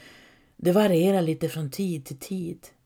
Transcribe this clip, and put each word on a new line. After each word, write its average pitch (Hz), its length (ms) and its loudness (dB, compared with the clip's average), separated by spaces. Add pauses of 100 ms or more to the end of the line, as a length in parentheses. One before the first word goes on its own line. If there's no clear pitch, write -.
(560)
Det 180 160 0
varierar 190 500 4
lite 160 280 -2
från 151 220 -6
tid 170 340 -4
till 135 140 -14
tid." 175 480 -10 (180)